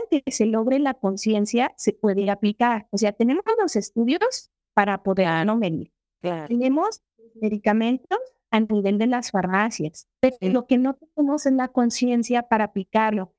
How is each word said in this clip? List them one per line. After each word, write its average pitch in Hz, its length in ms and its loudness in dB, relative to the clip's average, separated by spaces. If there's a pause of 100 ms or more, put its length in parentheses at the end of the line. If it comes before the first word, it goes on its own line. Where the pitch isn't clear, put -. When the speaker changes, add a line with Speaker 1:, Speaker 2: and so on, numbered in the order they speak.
(100)
Speaker 1:
en 285 120 2
que 269 100 -6
se 214 140 0
logre 226 320 0
la 269 160 0
conciencia, 214 800 0
se - 160 0
puede 202 380 0
aplicar. 214 600 0
O 202 80 -4
sea, 208 140 0
tenemos 254 320 0 (160)
los 349 160 0
estudios 262 760 -2 (240)
para 202 280 0
poderlo 185 300 0
Speaker 2:
Claro. 196 240 0
Speaker 1:
medir. 180 360 -4 (300)
Speaker 2:
Claro. 165 260 -6
Speaker 1:
Tenemos 269 540 0 (380)
medicamentos 220 800 0 (320)
a 220 100 2
nivel 208 380 0
de 226 80 0
las 247 240 -2
farmacias, 185 760 -2 (120)
pero 254 200 2
Speaker 2:
Sí. 185 80 -2
Speaker 1:
lo 247 180 0
que 247 120 4
no 269 160 0
tenemos 294 520 -2
es 269 60 2
la 254 160 0
conciencia 240 800 0
para 214 160 2
aplicarlo. 208 760 -2